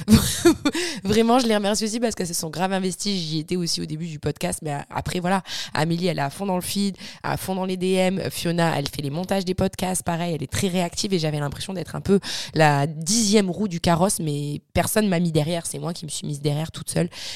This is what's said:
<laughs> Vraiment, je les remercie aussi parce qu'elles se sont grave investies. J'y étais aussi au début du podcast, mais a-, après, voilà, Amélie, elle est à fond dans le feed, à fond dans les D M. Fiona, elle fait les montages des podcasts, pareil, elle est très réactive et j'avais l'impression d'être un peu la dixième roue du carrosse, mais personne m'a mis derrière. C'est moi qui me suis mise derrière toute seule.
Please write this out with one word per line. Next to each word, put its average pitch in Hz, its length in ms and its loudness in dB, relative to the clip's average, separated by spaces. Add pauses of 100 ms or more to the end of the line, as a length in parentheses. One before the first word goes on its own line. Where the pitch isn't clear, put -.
<laughs> 294 960 4
Vraiment, 226 340 6
je 247 80 4
les 220 80 4
remercie 208 300 2
aussi 220 160 -2
parce 226 140 0
qu'elles 185 120 -4
se 170 80 -6
sont 160 160 -4
grave 180 220 -2
investies. 190 460 -2
J'y 160 200 -2
étais 170 180 -2
aussi 170 240 -2
au 170 40 -4
début 160 240 -6
du 151 100 -8
podcast, 175 440 -4
mais 147 100 -4
a-, 143 180 -6
après, - 300 -4
voilà, 180 220 0 (320)
Amélie, 170 320 0
elle 156 120 0
est 143 40 -2
à 139 80 -2
fond 196 160 -6
dans 185 100 0
le 180 60 -2
feed, 196 340 -2 (260)
à 147 140 -2
fond - 180 -4
dans 185 100 -2
les 185 120 -2
D 185 160 0
M. 185 280 2 (100)
Fiona, 170 480 2
elle 143 100 -2
fait - 140 -6
les 139 80 -4
montages 185 340 0
des 180 100 -2
podcasts, 185 480 0
pareil, 170 320 -2
elle 147 80 -4
est - 80 -6
très - 180 0
réactive 180 440 0
et 185 60 2
j'avais 151 220 0
l'impression 147 320 -6
d'être 170 220 -8
un 151 60 -6
peu 190 180 4 (360)
la 147 320 6
dixième 196 640 2
roue 196 180 -2
du 170 120 -6
carrosse, 175 380 4
mais 147 420 -4 (120)
personne 202 360 2
m'a 175 120 2
mis 175 100 2
derrière. 160 360 0
C'est 143 120 -8
moi 151 140 -6
qui 170 120 -12
me 151 60 -10
suis - 160 -8
mise 147 140 -6
derrière 147 320 -2
toute - 180 -10
seule. 165 200 0 (260)